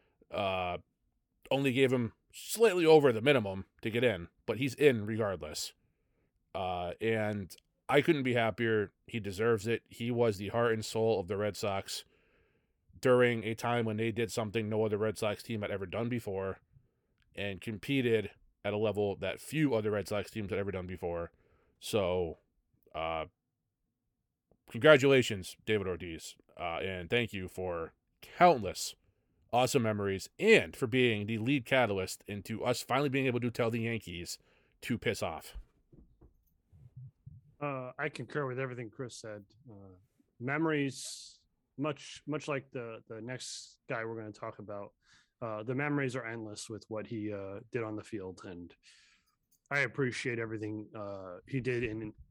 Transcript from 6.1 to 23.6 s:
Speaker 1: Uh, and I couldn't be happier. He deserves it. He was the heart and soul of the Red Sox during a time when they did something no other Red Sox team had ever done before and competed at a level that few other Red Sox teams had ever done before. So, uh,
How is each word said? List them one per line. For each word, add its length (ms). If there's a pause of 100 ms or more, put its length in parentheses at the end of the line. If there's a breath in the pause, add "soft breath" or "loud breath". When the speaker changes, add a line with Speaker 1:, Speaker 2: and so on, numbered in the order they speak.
Speaker 1:
Uh, 360 (100)
and 520 (360)
I 100
couldn't 240
be 120
happier. 580 (140)
He 120
deserves 480
it. 220
He 200
was 280
the 120
heart 220
and 140
soul 340
of 80
the 80
Red 220
Sox 480 (960)
during 440
a 100
time 300
when 100
they 160
did 180
something 380
no 180
other 120
Red 200
Sox 240
team 200
had 100
ever 140
done 240
before 500 (720)
and 280
competed 680 (360)
at 80
a 40
level 380
that 240
few 340
other 180
Red 180
Sox 200
teams 200
had 100
ever 100
done 160
before. 460 (480)
So, 600 (540)
uh, 320 (1400)